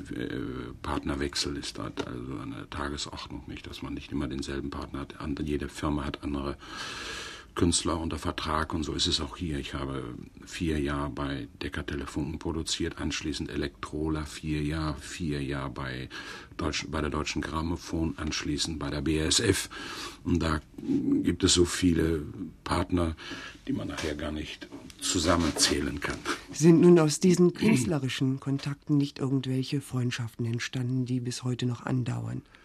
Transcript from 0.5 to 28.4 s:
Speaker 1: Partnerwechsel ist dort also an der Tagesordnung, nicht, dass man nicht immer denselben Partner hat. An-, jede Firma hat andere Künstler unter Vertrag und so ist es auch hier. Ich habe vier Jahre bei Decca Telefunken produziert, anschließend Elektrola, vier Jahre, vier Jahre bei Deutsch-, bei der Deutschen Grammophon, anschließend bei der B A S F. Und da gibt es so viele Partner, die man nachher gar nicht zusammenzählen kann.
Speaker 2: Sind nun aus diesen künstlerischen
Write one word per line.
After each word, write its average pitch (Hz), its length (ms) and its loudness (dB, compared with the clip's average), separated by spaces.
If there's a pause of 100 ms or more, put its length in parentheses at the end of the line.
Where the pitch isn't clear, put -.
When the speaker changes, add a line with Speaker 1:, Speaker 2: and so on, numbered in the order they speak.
Speaker 1:
Partnerwechsel 71 760 -2
ist - 200 -8
dort - 300 -6
also 64 300 -8
an 62 140 -8
der - 180 -10
Tagesordnung, 71 760 -6
nicht, - 220 -10
dass - 160 -10
man 69 100 -6
nicht 69 180 -8
immer 73 160 -2
denselben 69 440 -4
Partner 71 300 -6
hat. - 180 -10
An-, 73 240 -2
jede 73 260 0
Firma 73 360 0
hat - 180 -6
andere 71 340 -2 (960)
Künstler 85 440 4
unter 82 180 -2
Vertrag 78 560 0
und 80 100 0
so 71 100 -4
ist 73 140 0
es - 140 2
auch 71 160 -8
hier. 76 220 -2
Ich - 140 -8
habe 67 420 -6 (300)
vier 78 340 0
Jahre 71 300 -2
bei 69 380 -4 (140)
Decca - 220 -4
Telefunken 76 540 -4
produziert, 82 600 -4
anschließend 76 520 -4
Elektrola, 76 760 -4
vier 76 360 -4
Jahre, 76 380 -2
vier 73 420 -4
Jahre 67 280 -4
bei 64 400 -8 (480)
Deutsch-, 78 320 -2
bei 78 100 -2
der 76 100 0
Deutschen 76 320 -2
Grammophon, 82 760 -2
anschließend 76 600 -2
bei 71 120 -4
der 73 120 -2
B 78 200 2
A 78 40 2
S 73 140 4
F. - 300 2 (560)
Und 87 140 4
da 80 200 2 (640)
gibt 90 220 2
es 87 80 8
so 87 100 8
viele 82 600 4 (420)
Partner, 85 500 2 (520)
die - 60 0
man - 140 -4
nachher 76 280 -4
gar 76 180 -6
nicht - 340 -8 (320)
zusammenzählen 73 1000 2
kann. - 160 -2 (340)
Speaker 2:
Sind 160 300 10
nun 175 180 12
aus 151 220 4
diesen 175 320 8
künstlerischen 135 880 2